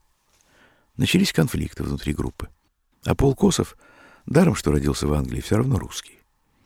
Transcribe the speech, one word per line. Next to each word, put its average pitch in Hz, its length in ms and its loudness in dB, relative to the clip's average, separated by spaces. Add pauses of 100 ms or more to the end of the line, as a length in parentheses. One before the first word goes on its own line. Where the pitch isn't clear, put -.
(960)
Начались - 360 2
конфликты 80 480 -2
внутри 71 320 -4
группы. - 340 -6 (580)
А - 100 2
Пол 135 180 2
Косов, - 420 0 (500)
даром 151 300 4
что - 180 0
родился 69 340 0
в 73 60 2
Англии, 65 260 -2
всё - 160 -2
равно 120 240 0
русский, - 400 -14 (460)